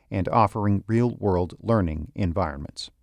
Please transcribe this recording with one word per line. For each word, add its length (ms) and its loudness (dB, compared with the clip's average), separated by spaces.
and 200 -2
offering 580 2
real-world 760 0
learning 540 0
environments. 800 -4